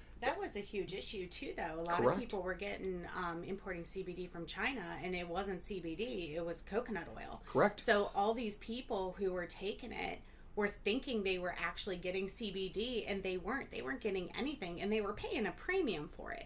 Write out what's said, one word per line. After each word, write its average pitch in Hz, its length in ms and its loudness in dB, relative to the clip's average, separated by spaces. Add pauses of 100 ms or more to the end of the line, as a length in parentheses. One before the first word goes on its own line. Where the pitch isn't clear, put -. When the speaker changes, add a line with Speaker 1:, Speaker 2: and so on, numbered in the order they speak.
(220)
Speaker 1:
that 262 180 2
was 392 160 -4
a 208 40 0
huge 190 340 -4
issue, 196 340 -4
too, - 300 -4
though. 165 240 -2
A - 0 -
lot 170 160 2
Speaker 2:
Correct. 123 180 8
Speaker 1:
of - 40 2
people 214 240 -2
were 185 100 0
getting, 185 520 -2 (120)
um, 175 260 -2
importing 180 400 -4
C 185 200 -4
B 175 100 -6
D 175 140 -6
from 170 180 -6
China, 208 380 -2 (200)
and 180 120 0
it 175 120 -2
wasn't 185 340 0
C 196 180 -2
B 165 160 -2
D, 190 400 -2
it 170 100 0
was - 160 -2
coconut 196 460 0 (100)
oil. - 280 -8
Speaker 2:
Correct. 202 340 6
Speaker 1:
So 202 360 6
all 208 180 6
these 226 240 0
people 202 600 -2
who 190 160 2
were 175 140 0
taking 233 440 -4
it - 280 -2 (360)
were 208 120 6
thinking 220 560 2
they 185 160 4
were 175 200 0
actually 175 360 0
getting 185 320 0
C 202 240 -2
B 185 180 0
D, 226 380 0
and 196 160 0
they 185 140 0
weren't. 214 340 -2
They - 100 -4
weren't 262 200 -4
getting 190 360 0
anything, 196 440 -2
and 202 100 2
they 220 100 6
were 202 120 0
paying 311 340 0
a 170 40 2
premium 262 640 2
for - 160 -8
it. - 140 -6